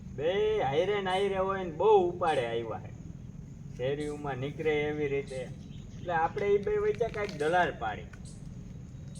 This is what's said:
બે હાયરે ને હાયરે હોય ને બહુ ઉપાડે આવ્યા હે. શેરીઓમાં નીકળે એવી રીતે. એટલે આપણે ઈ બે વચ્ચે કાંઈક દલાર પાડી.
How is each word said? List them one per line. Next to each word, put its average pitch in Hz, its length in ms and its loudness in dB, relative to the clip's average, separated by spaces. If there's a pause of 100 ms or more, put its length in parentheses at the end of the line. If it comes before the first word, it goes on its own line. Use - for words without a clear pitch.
(160)
બે 427 460 2
હાયરે 196 400 2
ને 190 80 0
હાયરે 196 280 2
હોય 190 260 0
ને 175 80 -4
બહુ 185 380 6
ઉપાડે 160 380 2
આવ્યા 117 300 -2
હે. - 120 -10 (880)
શેરીઓમાં 143 600 -2
નીકળે 151 440 0
એવી 151 260 0
રીતે. 139 280 -2
એટલે - 760 -8
આપણે 170 340 2
ઈ 403 100 6
બે 202 200 2
વચ્ચે 415 300 2
કાંઈક 208 320 -4
દલાર 160 400 4
પાડી. 104 220 -4 (1200)